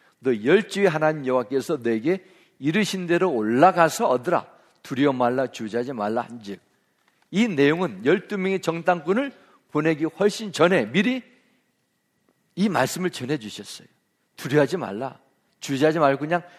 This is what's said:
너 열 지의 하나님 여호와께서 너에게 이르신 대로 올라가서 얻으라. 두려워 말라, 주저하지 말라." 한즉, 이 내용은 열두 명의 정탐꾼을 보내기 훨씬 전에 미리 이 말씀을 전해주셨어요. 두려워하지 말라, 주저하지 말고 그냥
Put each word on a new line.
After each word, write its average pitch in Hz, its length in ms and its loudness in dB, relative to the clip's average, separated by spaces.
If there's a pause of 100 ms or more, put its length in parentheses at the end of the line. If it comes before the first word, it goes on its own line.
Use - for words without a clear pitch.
(200)
너 117 240 0
열 180 240 4
지의 196 200 2
하나님 156 380 0
여호와께서 127 520 0
너에게 120 460 -2 (340)
이르신 180 480 -2
대로 170 260 2
올라가서 160 760 2
얻으라. 127 380 -2 (360)
두려워 139 300 0
말라, 127 340 0
주저하지 120 460 -6
말라." 110 300 -4
한즉, 107 380 -14 (680)
이 226 180 2
내용은 143 560 0
열두 196 340 0
명의 190 220 -2
정탐꾼을 175 720 -2 (380)
보내기 156 340 0
훨씬 202 480 -2
전에 160 340 4
미리 214 360 0 (1300)
이 196 120 2
말씀을 165 420 0
전해주셨어요. 120 800 -10 (480)
두려워하지 143 400 0
말라, 117 420 -8 (420)
주저하지 151 380 0
말고 139 220 4
그냥 160 220 -2 (160)